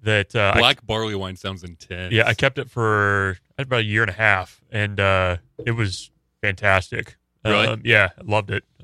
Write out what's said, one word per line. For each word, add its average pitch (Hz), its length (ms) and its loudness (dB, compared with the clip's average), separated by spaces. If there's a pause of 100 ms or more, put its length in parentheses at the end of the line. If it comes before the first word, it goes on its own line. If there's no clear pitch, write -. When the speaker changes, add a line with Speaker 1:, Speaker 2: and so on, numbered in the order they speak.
Speaker 1:
that, 107 320 0
uh, 101 200 2
I - 40 4
Speaker 2:
Black 120 280 2
barley 110 280 -4
wine 95 220 -8
sounds 95 280 -10
intense. 90 480 -10
Speaker 1:
Yeah, 113 140 4
I 117 80 2
kept 135 240 -2
it 127 120 -8
for 101 680 0 (220)
about 131 220 -2
a 110 40 -2
year 107 180 0
and 104 80 0
a 90 40 -8
half, 101 560 -2
and, 104 280 -2
uh, 95 380 2 (300)
it 117 60 0
was 107 380 -4 (300)
fantastic. 101 760 -2 (280)
Speaker 2:
Really? 107 220 2
Speaker 1:
Um, 113 180 -4
yeah, 107 340 4
I - 60 -20
loved 104 260 -2
it. 101 140 -6 (200)